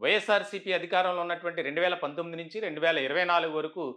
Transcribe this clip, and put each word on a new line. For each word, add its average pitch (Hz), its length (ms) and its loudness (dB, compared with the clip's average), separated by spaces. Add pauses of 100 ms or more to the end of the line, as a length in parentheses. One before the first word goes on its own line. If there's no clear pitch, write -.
వైఎస్ఆర్సీపీ 202 720 2
అధికారంలో 180 500 0
ఉన్నటువంటి 170 400 -4
రెండు 143 200 -2
వేల 180 200 2
పంతొమ్మిది 165 380 -6
నుంచి 170 200 -10
రెండు 160 200 -6
వేల 160 180 4
ఇరవై 143 260 2
నాలుగు 170 280 2
వరకు 156 320 -4 (120)